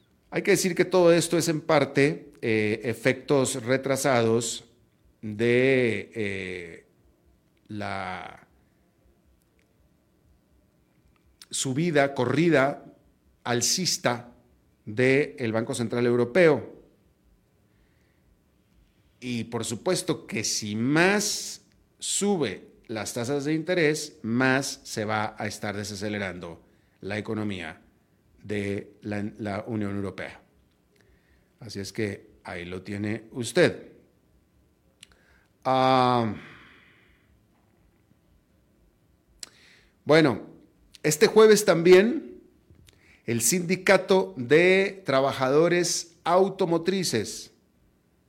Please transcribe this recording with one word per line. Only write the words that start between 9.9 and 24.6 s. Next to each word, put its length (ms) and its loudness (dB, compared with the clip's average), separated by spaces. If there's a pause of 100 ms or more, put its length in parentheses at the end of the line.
subida, 640 0
corrida 680 2 (640)
alcista 880 -2 (520)
del 680 0
Banco 240 -4
Central 300 -2
Europeo. 680 2 (2500)
Y 260 -6
por 180 -8
supuesto 600 -4
que 180 -6
si 320 -4
más 840 0 (380)
sube 680 -2 (200)
las 260 -8
tasas 320 -4
de 80 -2
interés, 680 -2
más 640 0